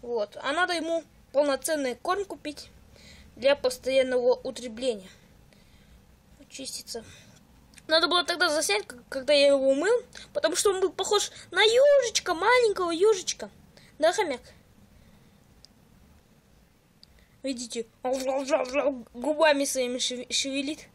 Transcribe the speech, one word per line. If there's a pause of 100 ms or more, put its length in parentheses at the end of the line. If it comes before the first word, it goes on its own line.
Вот.
А
надо
ему (300)
полноценный
корм
купить (680)
для
постоянного
употребления. (1400)
Чистится. (840)
Надо
было
тогда
заснять,
к-,
когда
я
его
мыл, (300)
потому
что
он
был
похож (200)
на
ёжичка,
маленького
ёжичка. (480)
Да,
хомяк? (3000)
Видите, (1300)
губами
своими
шев-,
шевелит.